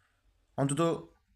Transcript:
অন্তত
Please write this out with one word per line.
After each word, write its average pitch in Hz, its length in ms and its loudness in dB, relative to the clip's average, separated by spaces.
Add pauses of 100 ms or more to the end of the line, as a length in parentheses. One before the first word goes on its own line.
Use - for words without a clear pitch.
(560)
অন্তত 139 520 0 (280)